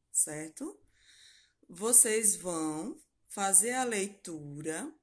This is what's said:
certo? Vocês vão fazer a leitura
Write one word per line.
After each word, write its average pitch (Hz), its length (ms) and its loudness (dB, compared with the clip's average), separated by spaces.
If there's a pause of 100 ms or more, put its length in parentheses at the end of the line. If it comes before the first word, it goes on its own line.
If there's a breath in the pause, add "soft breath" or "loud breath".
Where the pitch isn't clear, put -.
(120)
certo? 160 680 -4 (880 loud breath)
Vocês 220 680 4
vão 165 640 -6 (280)
fazer 202 460 2
a 254 100 0
leitura 170 1080 -6 (120)